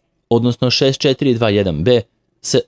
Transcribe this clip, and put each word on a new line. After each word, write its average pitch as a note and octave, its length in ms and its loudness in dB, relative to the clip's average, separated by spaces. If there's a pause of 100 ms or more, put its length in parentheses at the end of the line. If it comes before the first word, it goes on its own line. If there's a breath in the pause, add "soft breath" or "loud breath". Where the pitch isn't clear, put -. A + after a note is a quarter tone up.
(280)
odnosno A#2+ 420 0
šest C3+ 300 -2
četiri C3+ 340 0
dva A2+ 160 0
jedan F#2+ 340 0
B, A#2+ 180 2 (420)
se - 240 0